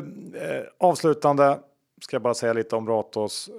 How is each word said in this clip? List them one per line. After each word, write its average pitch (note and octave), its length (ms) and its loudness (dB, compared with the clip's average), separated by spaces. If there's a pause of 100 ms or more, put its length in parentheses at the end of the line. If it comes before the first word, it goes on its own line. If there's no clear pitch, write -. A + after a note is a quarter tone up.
(340)
eh, C#3 280 -8 (160)
avslutande D3 800 4 (420)
ska - 140 -10
jag B2 80 -4
bara A#2 120 0
säga A#2 180 0
lite A2+ 240 -2
om A2 120 -4
Ratos, G#2+ 720 -4